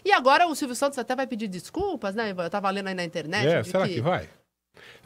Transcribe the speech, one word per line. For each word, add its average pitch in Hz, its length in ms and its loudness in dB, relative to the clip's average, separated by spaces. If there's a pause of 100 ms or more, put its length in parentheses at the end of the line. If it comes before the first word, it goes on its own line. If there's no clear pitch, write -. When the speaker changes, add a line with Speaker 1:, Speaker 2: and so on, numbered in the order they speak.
Speaker 1:
E 381 80 0
agora 311 340 6
o 330 80 0
Silvio 247 220 -4
Santos 277 240 0
até 247 160 -4
vai 269 100 -2
pedir 233 220 -4
desculpas, 214 680 -4
né, 220 180 -2
Ivan? 180 120 -4
Eu 165 60 -4
tava 196 200 0
lendo 196 180 -2
aí 190 80 -4
na 180 100 -2
internet 165 420 -2
Speaker 2:
É, 160 140 4
Speaker 1:
de 110 80 -8
Speaker 2:
será 190 180 2
Speaker 1:
que 185 60 -4
Speaker 2:
que 131 80 -2
vai? 165 260 0 (800)